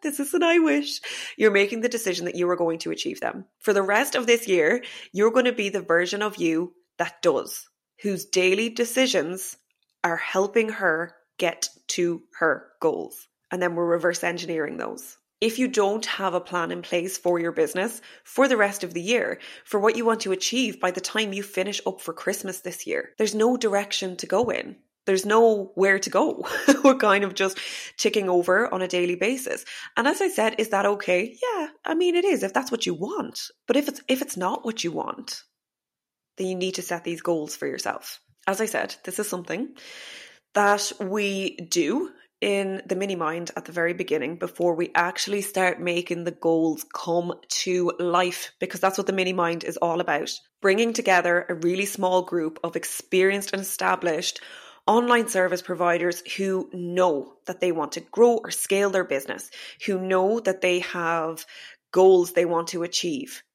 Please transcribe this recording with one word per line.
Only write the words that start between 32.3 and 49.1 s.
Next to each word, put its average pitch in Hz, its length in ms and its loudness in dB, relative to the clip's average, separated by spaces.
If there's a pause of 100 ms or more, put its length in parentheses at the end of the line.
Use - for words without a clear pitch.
if 196 100 -4
that's 262 180 -2
what 233 140 -4
you 180 80 -2
want. 254 560 -8 (160)
But 247 120 2
if 294 100 0
it's, - 200 -10
if 262 140 0
it's - 160 -8
not 185 260 -4
what 226 200 -6
you 170 80 -4
want, - 500 -8 (960)
then 185 80 -4
you 185 100 -2
need 185 200 -4
to 180 80 -6
set 170 200 -6
these 170 200 -8
goals 156 320 -2
for - 100 -8
yourself. - 560 -8 (240)
As 196 160 0
I 220 60 -2
said, - 360 -4
this 185 140 -10
is 208 100 -2
something 180 480 -6 (800)
that 202 460 2
we 196 560 -2
do 175 560 -2 (300)
in 196 460 0
the 185 80 -2
mini 196 200 -4
mind 170 400 -4
at 170 100 -10
the 165 60 -18
very 170 220 0
beginning 156 420 -2
before 175 380 0
we 170 220 -2
actually 185 460 0
start 185 380 0
making 175 440 -4
the 170 80 -4
goals 165 600 0
come 175 420 -2 (140)
to 180 520 -2
life, 175 600 -2
because 185 200 -6
that's 190 180 0
what 196 80 -2
the 190 80 -2